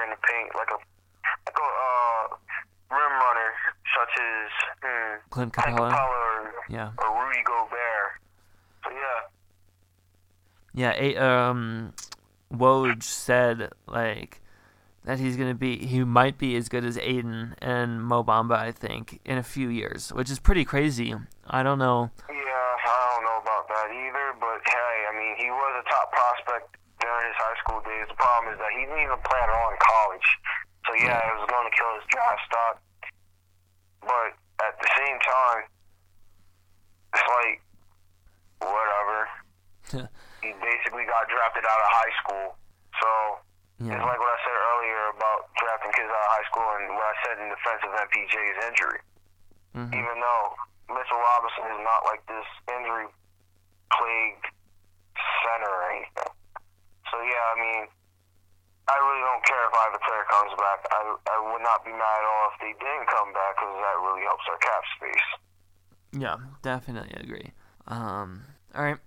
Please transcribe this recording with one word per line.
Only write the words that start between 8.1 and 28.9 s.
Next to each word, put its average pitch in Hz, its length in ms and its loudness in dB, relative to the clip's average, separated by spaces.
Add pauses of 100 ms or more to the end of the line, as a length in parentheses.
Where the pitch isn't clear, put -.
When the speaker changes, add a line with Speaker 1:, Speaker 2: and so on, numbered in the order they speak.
Speaker 1:
So - 80 -6
yeah. 131 280 -4 (1500)
Speaker 2:
Yeah, 123 220 2
A-, 139 220 2
um, 123 760 2 (600)
Woj 127 500 6
said, 120 680 2 (160)
like, 113 520 -4 (640)
that 131 160 -2
he's 131 160 0
gonna 127 200 0
be, 123 220 -2 (100)
he 127 160 2
might 127 340 6
be 127 180 0
as 120 140 -2
good 123 160 -2
as 120 120 -2
Aiden 117 640 -4
and 120 440 -2
Mo 120 200 2
Bamba, 113 340 4
I 113 140 -2
think, 113 540 -10
in 131 120 -2
a 127 60 -2
few 131 240 -4
years, 113 460 -6
which 127 160 -4
is 135 100 -6
pretty 180 240 2
crazy. 131 500 -2 (360)
I 131 140 0
don't 139 160 0
know. 123 320 2 (180)
Speaker 1:
Yeah, 147 60 -10
I 127 800 0
don't 113 100 0
know 113 160 0
about 107 260 -2
that 107 240 -2
either, 131 360 -4 (120)
but 113 240 -4
hey, 120 320 2 (140)
I - 80 -2
mean, 110 240 -4
he 123 80 -2
was 127 340 -2
a - 60 -4
top - 240 2
prospect 123 640 0 (240)
during 117 260 0
his 110 120 -6
high 113 260 -2
school 113 160 -4
days. 110 320 -6
The - 60 -4
problem 117 340 4
is 98 60 -8
that 107 180 -2
he 131 80 -2
didn't 151 240 -2